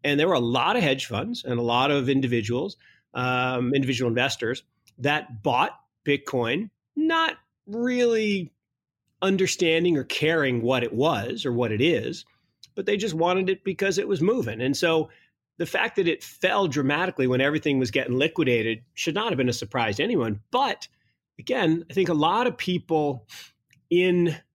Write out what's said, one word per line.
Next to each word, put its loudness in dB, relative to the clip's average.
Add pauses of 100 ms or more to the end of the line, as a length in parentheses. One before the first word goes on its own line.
And 0
there 2
were 2
a 2
lot 2
of 2
hedge 0
funds -6
and -2
a -2
lot 2
of 2
individuals, 0 (360)
um, 0
individual 0
investors -2 (360)
that -4
bought 2 (340)
Bitcoin, 0 (240)
not 0 (300)
really 0 (680)
understanding 2
or 0
caring 0
what 2
it -4
was -2
or -2
what 0
it -2
is, 0 (520)
but -6
they 0
just -4
wanted 0
it -4
because -2
it -2
was -2
moving. 0
And 0
so 0 (500)
the -2
fact -2
that 2
it -2
fell 0
dramatically 0
when 2
everything 2
was 0
getting -2
liquidated 0 (100)
should -4
not -2
have -2
been 2
a 0
surprise -2
to 0
anyone. 0 (120)
But 0 (520)
again, 0
I -16
think 2
a 2
lot 2
of -2
people -2 (640)
in 2 (180)